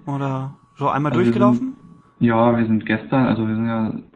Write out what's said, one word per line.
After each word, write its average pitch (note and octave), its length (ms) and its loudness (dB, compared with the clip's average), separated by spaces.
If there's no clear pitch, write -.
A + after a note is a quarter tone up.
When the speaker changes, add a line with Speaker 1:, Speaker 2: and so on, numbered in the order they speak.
Speaker 1:
Oder C3+ 500 -6
so C3+ 140 -4
einmal C#3+ 240 -2
Speaker 2:
Also A2+ 80 2
wir A#2+ 60 2
Speaker 1:
durchgelaufen? A#2+ 480 2
Speaker 2:
sind, A#2+ 100 2
ja, A#2 300 4
wir A#2 80 0
sind A2 200 0
gestern, A#2+ 420 0
also A2 200 0
wir A2 80 -2
sind A2+ 120 -2
ja A2+ 260 -2